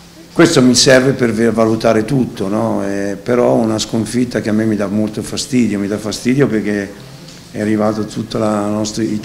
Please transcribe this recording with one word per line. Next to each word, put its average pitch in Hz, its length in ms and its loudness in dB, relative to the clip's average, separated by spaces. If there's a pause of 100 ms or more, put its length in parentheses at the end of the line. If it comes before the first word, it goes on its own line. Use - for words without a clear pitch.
(340)
Questo 147 280 4
mi 127 140 6
serve 131 380 6
per 117 200 0
ve-, 113 180 2
valutare 110 540 2
tutto, 117 420 -2
no? 104 380 -2
Eh, 98 360 -6
però 120 340 2
una 110 240 2
sconfitta 120 600 -2
che 113 80 -4
a 104 40 0
me 110 120 2
mi 110 100 0
dà 101 120 -2
molto 107 340 -2
fastidio, 104 580 -2
mi 101 80 -2
dà 104 100 -4
fastidio 120 500 0
perché 104 600 -4 (440)
è - 80 -12
arrivato 107 460 0
tutta 113 320 -8
la 107 300 -2
nostri, 107 460 -4
i 107 120 -4